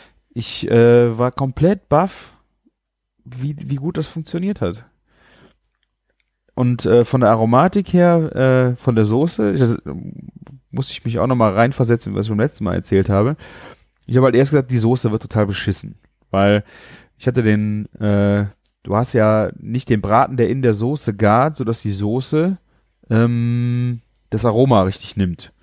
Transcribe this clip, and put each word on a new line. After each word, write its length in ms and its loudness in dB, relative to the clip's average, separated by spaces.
ich, 380 -8
äh, 480 4
war 140 -2
komplett 560 -2
baff, 480 -2
wie, 340 -8
wie 180 -6
gut 200 -6
das 100 -4
funktioniert 540 -8
hat. 240 -6
Und, 320 -2
äh, 180 4
von 180 0
der 80 4
Aromatik 640 2
her, 440 2
äh, 400 2
von 180 -2
der 100 4
Soße, 480 0
ich, 60 -2
das, 200 2
muss 200 -6
ich 160 -14
mich 120 -4
auch 80 0
nochmal 280 2
reinversetzen, 600 0
was 120 -2
ich 40 -6
beim 100 0
letzten 240 -4
Mal 100 -2
erzählt 340 0
habe. 280 2
Ich 100 -4
habe 100 6
halt 80 2
erst 160 4
gesagt, 200 0
die 60 0
Soße 340 0
wird 120 -4
total 240 -2
beschissen, 480 -6
weil 340 2
ich 100 -20
hatte 160 0
den, 520 0
äh, 520 0
du 120 -4
hast 200 -2
ja 440 2
nicht 300 -8
den 140 2
Braten, 340 0
der 140 0
in 100 -4
der 140 2
Soße 400 -4
gart, 420 2
sodass 240 -6
die 120 -4
Soße, 640 -2
ähm, 920 0
das 160 -4
Aroma 380 4
richtig 340 -4
nimmt. 360 -4